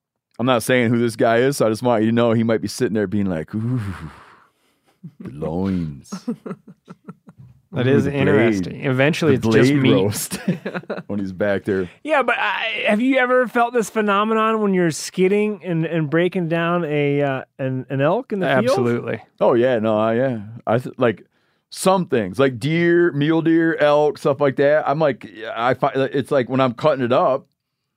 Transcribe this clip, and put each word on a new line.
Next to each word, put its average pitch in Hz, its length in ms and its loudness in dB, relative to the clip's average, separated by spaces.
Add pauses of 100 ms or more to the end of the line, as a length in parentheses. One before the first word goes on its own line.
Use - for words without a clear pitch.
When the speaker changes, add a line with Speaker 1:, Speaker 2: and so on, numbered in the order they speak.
(380)
Speaker 1:
I'm 117 80 -2
not 123 160 2
saying 123 260 2
who 120 100 2
this 117 160 0
guy 117 260 2
is, 139 180 0
so 120 80 2
I - 20 2
just 110 140 -2
want 120 220 2
you 110 40 2
to 113 60 0
know 117 180 2
he 117 100 2
might 113 200 0
be 101 60 -4
sitting 110 260 -4
there 107 120 0
being 101 200 -2
like, 82 280 -6
"Ooh, 117 280 -4 (1400)
the 180 100 -14
loins." 80 800 -6 (1600)
Speaker 2:
That 127 140 -2
Speaker 1:
Ooh, 120 40 2
Speaker 2:
is - 140 4
Speaker 1:
the 143 80 -4
blade. 143 80 0
Speaker 2:
interesting. 113 680 0
Eventually, 139 500 2
Speaker 1:
The 110 120 -2
Speaker 2:
it's 110 80 4
just 123 160 6
Speaker 1:
blade 143 100 2
Speaker 2:
meat. 131 100 6
Speaker 1:
roast 101 440 0
<laughs> - 720 -6
when 104 100 -4
he's 95 140 -6
back 98 320 0
there. 95 260 0 (140)
Speaker 3:
Yeah, 285 180 0
but 240 160 -2
I, - 480 -4
have 208 140 4
you 262 180 2
ever 254 280 2
felt 233 280 0
this 226 160 0
phenomenon 220 720 0
when 196 120 2
you're 175 180 2
skidding 202 720 -2
and, 165 200 -2
and 160 240 -2
breaking 175 400 0
down 170 360 -2
a, 147 360 0
uh, 135 240 -2 (140)
an, 131 320 -4
an 135 100 -2
elk 180 320 0
in 208 60 -2
the 180 80 -2
field? 135 180 2
Speaker 2:
Absolutely. 120 580 -2 (180)
Speaker 1:
Oh, 202 140 2
yeah, 120 260 2
no, 107 180 2
I, 113 160 0
yeah. 123 260 -2 (260)
I 113 120 2
th-, - 200 -10
like, 120 280 -2 (440)
some 185 360 2
things, 95 320 -2
like 131 220 0
deer, 170 500 2
mule 156 320 0
deer, 165 360 2
elk, 147 400 2
stuff 139 220 0
like 139 160 2
that. 143 320 2
I'm 143 120 0
like, 139 280 -2 (280)
I 120 180 0
fi-, 139 220 0
it's 135 340 -2
like 131 180 0
when 127 120 0
I'm 131 140 0
cutting 135 300 0
it 117 80 0
up, 139 360 0 (480)